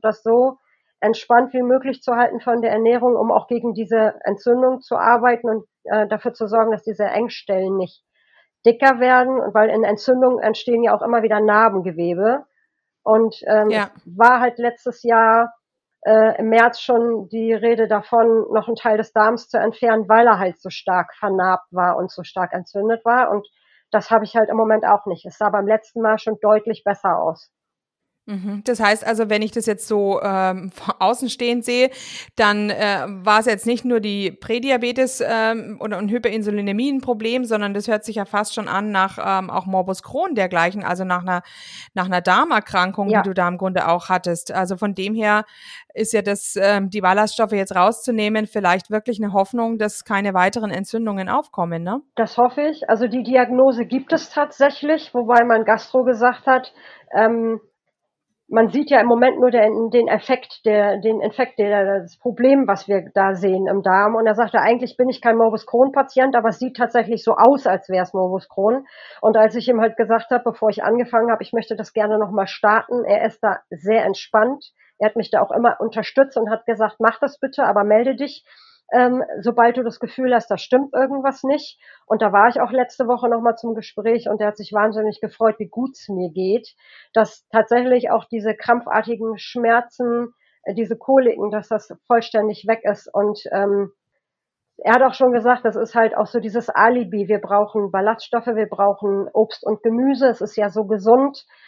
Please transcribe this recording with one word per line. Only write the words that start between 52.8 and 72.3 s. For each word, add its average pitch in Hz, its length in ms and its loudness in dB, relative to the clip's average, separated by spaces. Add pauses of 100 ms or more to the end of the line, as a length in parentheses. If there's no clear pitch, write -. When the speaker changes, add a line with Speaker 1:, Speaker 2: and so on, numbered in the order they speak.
Speaker 1:
Also 226 200 0
die 247 160 -6
Diagnose 247 600 2
gibt 269 260 -4
es - 180 -2
tatsächlich, 294 840 -2
wobei 240 300 4
mein 226 200 2
Gastro 226 400 0
gesagt 247 420 0
hat, 254 260 2 (400)
ähm, 226 480 0 (920)
man 226 160 4
sieht 269 220 -4
ja 269 100 6
im 240 60 2
Moment 240 320 4
nur 247 140 4
den, 220 380 2
den 233 180 2
Effekt, - 560 -4
der, 208 340 2
den 220 220 -2
Infekt, 247 400 -4
der, 196 400 0
das 175 180 -16
Problem, 254 480 2
was 196 220 -2
wir 196 260 -2
da 196 220 2
sehen 190 320 0
im 190 140 -2
Darm. 202 340 2
Und 226 100 0
er 214 80 4
sagte, 220 240 0
"Eigentlich 240 380 0
bin 254 120 2
ich 247 140 -4
kein 226 140 2
Morbus 226 300 0
Crohn-Patient, 269 680 2
aber 226 140 2
es 202 100 -2
sieht - 180 -6
tatsächlich 233 460 -2
so - 140 0
aus, 269 320 6
als 190 200 -2
wär's 180 240 -2
Morbus 185 360 -4
Crohn." 233 400 -2 (320)
Und 220 160 2
als 214 180 4
ich 247 140 -4
ihm 233 120 2
halt 226 160 0
gesagt 226 360 0
habe, 247 100 0
bevor 220 260 -2
ich 208 140 -2
angefangen 233 480 0
habe, 220 140 -2
"Ich - 80 -12
möchte 226 240 -6
das 214 160 -12
gerne 214 260 0
noch 202 140 -2